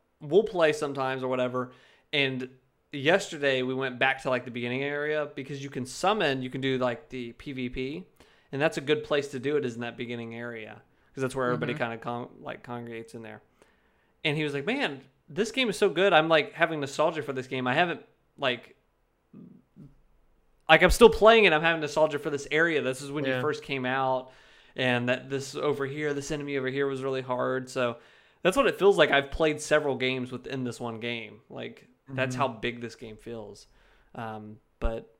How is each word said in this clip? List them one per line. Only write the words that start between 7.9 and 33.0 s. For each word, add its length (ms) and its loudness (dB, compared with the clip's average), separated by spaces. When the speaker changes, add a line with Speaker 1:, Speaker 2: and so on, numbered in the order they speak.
Speaker 1:
and 100 -2
that's 160 0
a 40 -4
good 220 2
place 260 0
to 100 -8
do 180 0
it, 80 0
is 80 -4
in 80 -10
that 160 -8
beginning 380 -8
area, 480 -12
'cause 80 -4
that's 120 -4
where 120 0
everybody 260 -2
Speaker 2:
Mm-hmm. 80 -4
Speaker 1:
kinda 160 -4
con-, 320 -8
like, 200 -12
congregates 540 -12
in 80 -12
there. 180 -16
And 140 0
he 60 0
was 100 -2
like, 140 -4
"Man, 340 -2
this 240 -4
game 160 0
is 120 -2
so 100 4
good. 240 4
I'm, 160 6
like, 240 4
having 260 0
nostalgia 440 -2
for 100 -6
this 140 -6
game. 180 -4
I 80 2
haven't, 320 0
like, 380 -4
like, 140 10
I'm 80 8
still 180 12
playing 360 8
it. 80 8
I'm 80 4
having 200 2
nostalgia 380 2
for 100 -4
this 220 -4
area. 320 2
This 180 -4
is 100 -10
when 140 -4
you 60 0
Speaker 3:
Yeah. 100 0
Speaker 1:
first 220 -4
came 220 -4
out, 460 -2
and 340 0
that 200 -2
this 260 -6
over 300 -2
here, 280 -4
this 180 -6
enemy 260 -6
over 100 -2
here 200 -2
was 160 -4
really 180 -4
hard." 480 -2
So 280 -2
that's 120 4
what 120 4
it 100 0
feels 200 6
like. 140 6
I've 200 2
played 280 0
several 360 0
games 360 -4
within 320 -8
this 160 -6
one 200 -8
game. 500 -10
Like, 380 -14
that's 260 -4
Speaker 3:
Mm-hmm. 60 -2
Speaker 1:
how 80 0
big 300 -6
this 160 -12
game 220 -16